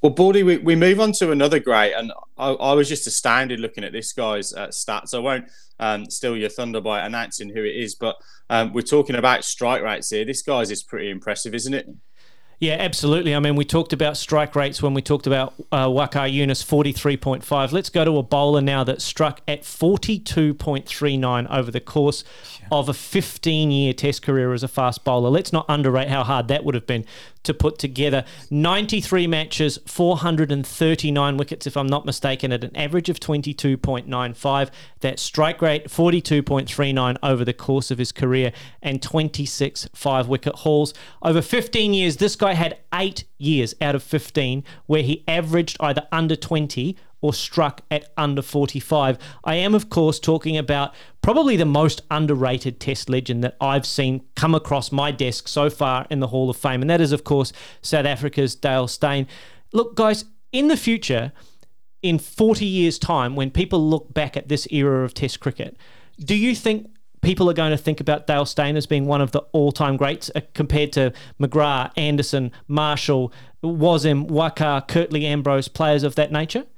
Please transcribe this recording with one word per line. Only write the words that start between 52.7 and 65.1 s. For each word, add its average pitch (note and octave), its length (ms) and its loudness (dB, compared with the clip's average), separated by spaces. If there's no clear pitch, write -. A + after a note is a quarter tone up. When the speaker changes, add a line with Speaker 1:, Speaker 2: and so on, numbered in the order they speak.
Speaker 2:
Test - 300 -6
legend B2+ 340 -2
that B2 160 -4
I've C#3 280 0
seen C3 340 0
come D#3+ 180 2
across D3 380 0
my C#3+ 180 2
desk B2+ 380 -4
so D3 220 2
far C3 420 0
in D3 80 -2
the C3 80 0
Hall C3 220 0
of B2 80 -4
Fame, B2+ 240 0
and C#3 100 0
that E3+ 100 4
is, D3 100 4
of D3 120 0
course, C#3 280 2
South D3 240 0
Africa's C#3 480 0
Dale C3 340 0
Steyn. C#3 380 0
Look, A#3 240 0
guys, G#3+ 300 2
in C4+ 160 2
the D#4 100 4
future, C#3 540 0
in E3+ 160 2
forty G#3+ 460 2
years' F3+ 340 2
time, C3 360 0
when C3+ 140 -2
people E3+ 400 2
look D#3 240 0
back D3 240 -2
at - 100 -8
this C#3+ 220 -2
era C#3 340 2
of B2 120 -4